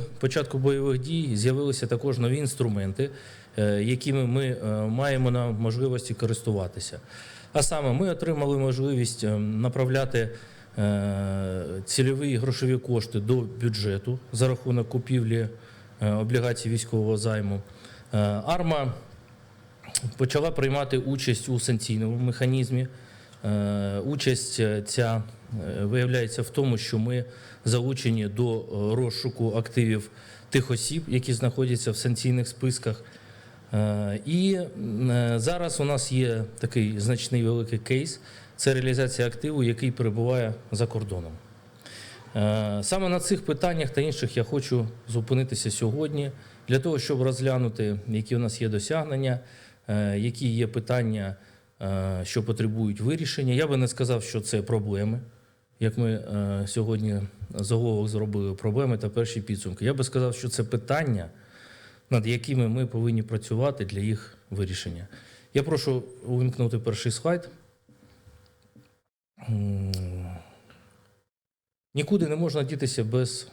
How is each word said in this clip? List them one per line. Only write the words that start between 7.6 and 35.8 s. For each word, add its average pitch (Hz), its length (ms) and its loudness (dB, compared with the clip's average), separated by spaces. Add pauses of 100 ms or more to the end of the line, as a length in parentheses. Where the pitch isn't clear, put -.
саме 143 300 0
ми 180 180 2
отримали 147 480 0
можливість, 131 640 0
е, 107 140 2
направляти, 123 920 0 (500)
е, 98 840 0 (200)
цільові 135 520 2
грошові 127 420 2
кошти 117 420 0
до 107 140 2
бюджету 110 840 -2 (140)
за 123 160 4
рахунок 120 400 0
купівлі, 117 600 0 (520)
е, 107 120 2
облігацій 117 560 0
військового 110 480 0
займу. 104 440 0 (540)
Е, 107 40 4 (280)
арма 160 480 2 (1200)
почала 147 340 0
приймати 135 480 0
участь 131 500 -2
у 123 120 0
санкційному 110 560 0
механізмі. 127 720 0 (560)
Е, 101 540 0
участь, 131 640 0
е, 107 220 0
ця, 113 400 0 (580)
е, 101 40 0
виявляється 123 580 0
в - 80 -6
тому, 131 280 2
що 113 200 -2
ми 123 260 0 (400)
залучені 120 640 2
до, 113 320 0
е, 104 360 0
розшуку 117 600 0
активів 110 540 2 (400)
тих 131 200 4
осіб, 147 380 -2
які 127 240 0
знаходяться 120 580 0
в 104 60 0
санкційних 123 520 0
списках. - 560 -2 (680)
Е, 104 540 0
і, 180 280 4
м, 127 560 -2
е, 120 280 4
зараз 165 420 0